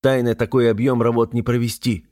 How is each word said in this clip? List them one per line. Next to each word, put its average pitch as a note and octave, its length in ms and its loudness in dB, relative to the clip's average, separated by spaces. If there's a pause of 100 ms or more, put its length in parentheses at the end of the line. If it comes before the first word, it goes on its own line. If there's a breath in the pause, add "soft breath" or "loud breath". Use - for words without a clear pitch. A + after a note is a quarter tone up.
Тайно B2+ 340 0
такой A#2+ 360 2
объем A#2 320 0
работ A#2 320 0
не A#2+ 80 -2
провести. A#2+ 680 -4